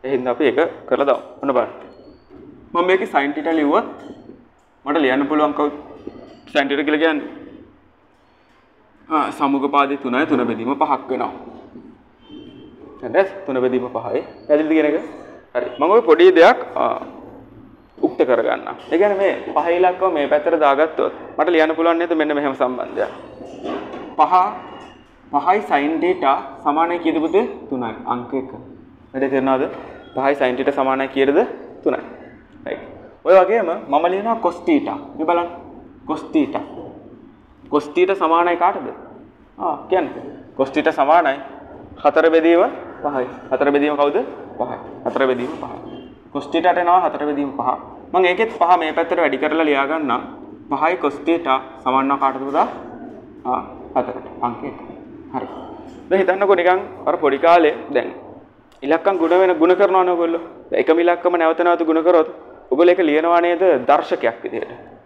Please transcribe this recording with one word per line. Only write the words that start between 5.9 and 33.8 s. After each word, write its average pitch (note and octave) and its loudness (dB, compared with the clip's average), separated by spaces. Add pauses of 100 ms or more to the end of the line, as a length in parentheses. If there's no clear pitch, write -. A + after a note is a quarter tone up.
sin C#3 0
theta C#3+ 0
කියලා D3+ 0
කියන්නේ, D#3 0 (1800)
ආ, D3+ 0
සමුග C#3 0
පාදේ C#3+ 2
තුනයි, C3+ -2
තුන C3 2
බෙදීම A#2 -4
පහක් C#3 -2
වෙනවා. A#2+ -4 (1700)
හරිද? C#3 0 (200)
තුන C3 -2
බෙදීම B2 0
පහයි. A#2+ -4 (260)
පැහැදිලිද D3+ 2
කියන D#3 4
එක? D3+ 0 (580)
හරි. B2 -2 (120)
මම D#3+ 2
ඔය A3+ 6
පොඩි E3+ 8
දෙයක්, F3 8 (180)
ආ, - -2 (1000)
උක්ත - -2
කරගන්නම්. A#2+ 0 (140)
ඒ E3 0
කියන්නේ G3+ 2
මේ G3 -2
පහ D3+ 0 (120)
ඉලක්කම F3+ 2
මේ D3 0
පැත්තට D3+ 0
දාගත්තොත් D3+ 2 (260)
මට D#3+ 2
ලියන්න D#3+ 4
පුළුවන් E3 2
නේද E3+ -2
මෙන්න D3+ 0
මෙහෙම C#3+ -2
සම්බන්ධයක්? B2+ -4 (1080)
පහ, - 4 (1000)
පහයි F3 2
sin D#3 0
theta C#3+ 2 (260)
සමානයි E3 0
කීයද D#3+ 0
පුතේ? E3 2 (240)
තුනයි. A#2+ -6 (120)
අංක A#2+ -6
එක. C3 -6 (640)
වැඩේ C3+ -2
තේරෙනවද? C3 0 (520)
පහයි C#3 0
sin B2+ 0
theta C3 0
සමානයි C3+ 0
කීයද? C3+ 2 (440)
තුනයි. C#3 -2 (640)
රයිට්. - -8 (440)
ඔය E3+ 6
වගේම F#3+ 4 (180)